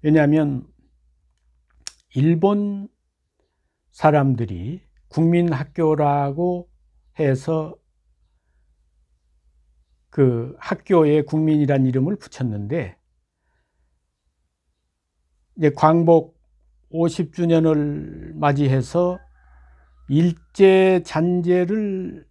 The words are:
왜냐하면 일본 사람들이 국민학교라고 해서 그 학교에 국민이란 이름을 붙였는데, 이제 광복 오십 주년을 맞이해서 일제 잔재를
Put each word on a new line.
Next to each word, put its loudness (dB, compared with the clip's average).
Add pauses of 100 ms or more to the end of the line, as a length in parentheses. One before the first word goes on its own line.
왜냐하면 2 (1500)
일본 0 (1040)
사람들이 -2 (240)
국민학교라고 -2 (500)
해서 -2 (2250)
그 0
학교에 0
국민이란 0
이름을 -2
붙였는데, -8 (2500)
이제 2
광복 2 (520)
오십 -4
주년을 -2
맞이해서 0 (880)
일제 4
잔재를 -2